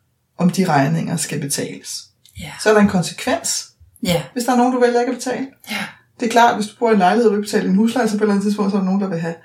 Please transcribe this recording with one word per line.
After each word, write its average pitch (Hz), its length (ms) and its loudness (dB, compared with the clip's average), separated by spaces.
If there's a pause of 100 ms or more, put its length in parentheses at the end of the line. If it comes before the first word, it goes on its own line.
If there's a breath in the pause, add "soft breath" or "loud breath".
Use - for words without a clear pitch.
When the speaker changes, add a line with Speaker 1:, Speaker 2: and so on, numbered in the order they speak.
(380)
Speaker 1:
om 180 120 2
de 185 160 0
regninger 160 520 0
skal 147 240 -6
betales. - 480 -8 (520)
Speaker 2:
Ja. 160 80 -14 (140)
Speaker 1:
Så 220 60 2
er 214 40 6
der 214 80 6
en 202 60 6
konsekvens, - 800 -4 (380)
Speaker 2:
Ja. 170 180 0 (120)
Speaker 1:
hvis 240 100 -4
der 262 80 -2
er 247 60 2
nogen, 247 160 2
du 247 60 0
vælger 240 200 4
ikke 247 120 -2
at 240 60 -6
betale. 269 300 -6 (240 loud breath)
Speaker 2:
Ja. 214 60 -6 (420 loud breath)
Speaker 1:
Det 247 60 -4
er 226 60 0
klart, 233 240 4
hvis 208 120 -4
du - 120 -16
bor 233 100 2
i 220 40 4
en 208 60 4
lejlighed, 202 260 4
og 208 60 4
du 202 100 0
ikke 208 100 -4
betaler 190 160 0
din 185 80 2
husleje, 226 320 2
så 208 60 -4
på 208 40 0
et 208 40 -2
eller 208 120 2
andet 196 120 0
tidspunkt, 202 260 0
så 202 60 0
er 190 40 0
der 185 40 -2
nogen, 190 160 0
der 190 80 -4
vil 170 100 -4
have. 165 260 -4